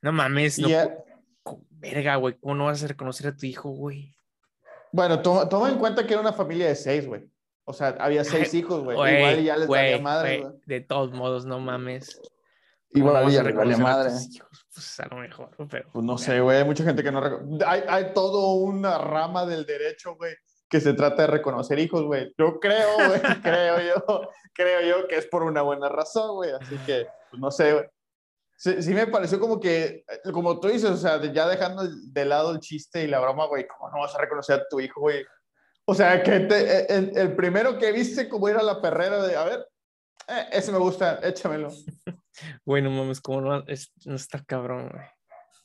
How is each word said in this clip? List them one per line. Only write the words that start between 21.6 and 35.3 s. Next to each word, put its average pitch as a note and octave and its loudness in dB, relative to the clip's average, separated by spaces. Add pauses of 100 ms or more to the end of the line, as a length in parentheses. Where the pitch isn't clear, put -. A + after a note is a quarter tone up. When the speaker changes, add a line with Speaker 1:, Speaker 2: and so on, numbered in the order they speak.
Speaker 2:
hijos, E3 0
güey. C3+ -4
Yo D#3+ 2
creo, G#3 2 (200)
güey, F#3+ 4
<laughs> A#3+ 0
creo E3+ 2
yo, F3+ 0 (240)
creo F3+ 2 (200)
yo F#3 -4
que E3 -2
es D#3 -2
por F3 -2
una D#3 0
buena C#3+ 0
razón, G3 -2
güey. F3+ -4
Así C3 -8
que, B2+ -2 (240)
pues, B2 -14
no C3+ -2
sé, D3+ 0
güey. D3 0 (760)
Sí, F#3 -2
sí E3+ -2
me G#3+ 2
pareció F#3+ 0
como A3+ 0
que, E3 -2
eh, F#3 -12
como E3+ -2
tú F3+ -2
dices, A3 2
o F3 0
sea, D#3 0
de-, C#3+ -4
ya D#3 2
dejando F#3 -2
de C#3 -6
lado D3+ 2
el D#3 -6
chiste D#3 -8
y D#3 -2
la C#3 0
broma, C3+ 0
güey, C#3 -4
¿cómo - -16
no D3 -6
vas C#3+ -6
a C#3+ -6
reconocer C#3+ 0
a C#3 -8
tu C#3 -2
hijo, C3 -6
güey? D3 0 (640)